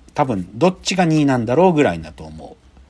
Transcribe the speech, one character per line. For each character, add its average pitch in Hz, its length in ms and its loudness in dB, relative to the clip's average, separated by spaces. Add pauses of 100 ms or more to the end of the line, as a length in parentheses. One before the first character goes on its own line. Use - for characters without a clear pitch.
(140)
多 147 120 0
分 95 300 -4
ど 160 140 2
っ 185 120 -4
ち 208 140 -4
が 180 100 2
二 156 160 2
位 147 40 2
な 131 120 2
ん 117 80 -2
だ 120 100 -2
ろ 180 140 4
う 175 40 2
ぐ 147 100 4
ら 92 100 0
い 82 80 -10
だ 78 100 -16
と 82 120 -18
思 78 340 -18 (320)